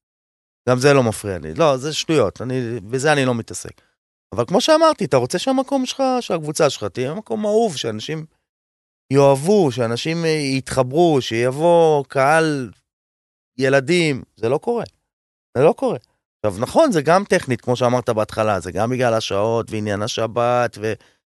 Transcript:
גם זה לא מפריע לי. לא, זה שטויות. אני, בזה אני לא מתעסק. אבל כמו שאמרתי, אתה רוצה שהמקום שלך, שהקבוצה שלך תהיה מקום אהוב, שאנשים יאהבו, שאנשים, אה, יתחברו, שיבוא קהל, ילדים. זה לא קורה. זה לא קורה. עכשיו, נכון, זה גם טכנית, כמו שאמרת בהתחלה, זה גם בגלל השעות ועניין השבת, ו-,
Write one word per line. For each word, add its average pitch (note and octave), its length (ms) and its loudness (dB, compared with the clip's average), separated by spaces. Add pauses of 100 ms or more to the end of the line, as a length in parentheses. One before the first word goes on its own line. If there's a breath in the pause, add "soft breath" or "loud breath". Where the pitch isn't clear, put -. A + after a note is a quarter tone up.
(680)
גם B2+ 100 2
זה C#3+ 140 4
לא C3+ 100 4
מפריע G#2 340 -4
לי. D#2 160 -10
לא, C#3+ 240 2
זה D3 160 -8
שטויות. B2+ 480 0
אני, B2 380 -6
בזה B2+ 340 -2
אני C#3 120 2
לא B2+ 100 0
מתעסק. - 460 -10 (540)
אבל A#2 100 0
כמו F#3 160 0
שאמרתי, D#4 440 2
אתה C#3+ 120 2
רוצה B2+ 220 0
שהמקום C4 460 -2
שלך, - 180 -4 (180)
שהקבוצה D#3 480 0
שלך - 140 -8
תהיה B2+ 300 -6
מקום G#3+ 320 -8
אהוב, G#3 320 0
שאנשים C3+ 480 -8 (880)
יאהבו, C#3 580 4
שאנשים, B2 540 -4
אה, D#3+ 40 0
יתחברו, C#3 920 2
שיבוא D3 840 2
קהל, C#3+ 640 0 (840)
ילדים. C3+ 680 2 (120)
זה A2 140 -4
לא C#3 80 0
קורה. A#3 260 -4 (720)
זה B2+ 60 4
לא F3 140 6
קורה. G#3+ 200 -4 (480)
עכשיו, G2+ 160 -2
נכון, C4+ 300 2
זה D#3+ 100 2
גם E3+ 240 2
טכנית, C3 360 -2
כמו B2 140 -2
שאמרת B2 340 0
בהתחלה, G#2+ 500 -2
זה F2 120 -10
גם G2+ 180 -2
בגלל B2 240 0
השעות A2 580 -2
ועניין G#2 300 -4
השבת, A#2 800 -2
ו-, G#2+ 120 -4 (420 soft breath)